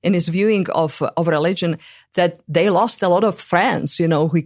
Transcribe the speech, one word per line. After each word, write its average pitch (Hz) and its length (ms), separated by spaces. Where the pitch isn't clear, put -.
in 190 100
his 170 140
viewing 196 440
of, 160 300
of 165 120
religion, 170 500
that 175 320
they 170 220
lost 202 340
a 185 60
lot 185 140
of 196 160
friends, 180 600
you 165 80
know, 160 200
who, 165 180